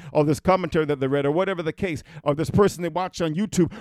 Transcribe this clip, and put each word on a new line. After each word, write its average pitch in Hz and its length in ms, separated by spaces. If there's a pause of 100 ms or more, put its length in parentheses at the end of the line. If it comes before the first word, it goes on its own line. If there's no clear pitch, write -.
(140)
or 151 100
this 147 160
commentary 180 460
that 143 160
they 135 60
read, 139 180
or 143 60
whatever 185 300
the 160 120
case, 170 280 (220)
or 147 100
this 147 160
person 185 320
they 175 60
watch 175 320
on 160 160
YouTube. 180 460